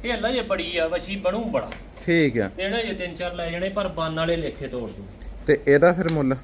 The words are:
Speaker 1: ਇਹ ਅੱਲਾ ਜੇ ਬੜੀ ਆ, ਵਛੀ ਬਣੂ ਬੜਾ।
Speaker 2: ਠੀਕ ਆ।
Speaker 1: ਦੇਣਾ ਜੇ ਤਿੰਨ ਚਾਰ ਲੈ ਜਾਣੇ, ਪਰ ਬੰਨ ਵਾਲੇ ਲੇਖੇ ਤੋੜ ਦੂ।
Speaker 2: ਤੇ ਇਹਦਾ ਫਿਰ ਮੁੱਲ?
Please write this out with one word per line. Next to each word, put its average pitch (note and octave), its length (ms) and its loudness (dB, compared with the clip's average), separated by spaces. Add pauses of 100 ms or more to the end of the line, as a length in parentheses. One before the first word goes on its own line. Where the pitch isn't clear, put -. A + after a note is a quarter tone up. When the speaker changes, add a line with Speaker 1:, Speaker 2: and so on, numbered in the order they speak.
Speaker 1:
ਇਹ A#3 100 -2
ਅੱਲਾ G#3+ 160 -2
ਜੇ B3+ 100 0
ਬੜੀ F3 360 -2
ਆ, D#3+ 100 2
ਵਛੀ F3+ 300 -4
ਬਣੂ G3 280 0
ਬੜਾ। C3+ 260 -2 (360)
Speaker 2:
ਠੀਕ D3+ 320 4
ਆ। G2 180 0
Speaker 1:
ਦੇਣਾ G#3+ 260 -2
ਜੇ A3+ 100 -4
ਤਿੰਨ F3 220 -6
ਚਾਰ F3 200 -6
ਲੈ E3+ 160 -6
ਜਾਣੇ, F3+ 180 -4
ਪਰ G3 200 -2
ਬੰਨ D#3+ 280 -4
ਵਾਲੇ E3 200 2
ਲੇਖੇ D3+ 320 -6
ਤੋੜ A2+ 220 -6
ਦੂ। G2 140 -14 (420)
Speaker 2:
ਤੇ D3 200 6
ਇਹਦਾ C#3+ 260 8
ਫਿਰ E3+ 200 0
ਮੁੱਲ? C3+ 320 2